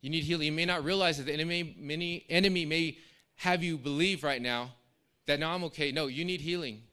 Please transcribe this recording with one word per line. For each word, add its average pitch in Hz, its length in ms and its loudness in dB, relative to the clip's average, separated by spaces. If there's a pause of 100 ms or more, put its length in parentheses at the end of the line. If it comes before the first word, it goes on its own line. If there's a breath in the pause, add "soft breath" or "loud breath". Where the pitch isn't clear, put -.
You 139 100 -8
need 160 140 0
healing." 156 220 0
You 151 60 2
may 165 120 0
not 175 200 0
realize 175 340 2
that 139 60 -6
the 147 80 -2
enemy, 165 440 -2
many, 165 520 -6
enemy 180 360 4
may 156 340 0 (380 loud breath)
have 180 260 2
you 170 140 0
believe 147 460 0
right 139 180 0
now 123 340 -2 (520)
that, 143 140 2
"No, 160 100 -2
I'm 180 140 -2
okay." 147 260 -2
No, 147 160 -2
you 135 180 -4
need 180 160 -2
healing. 143 520 -6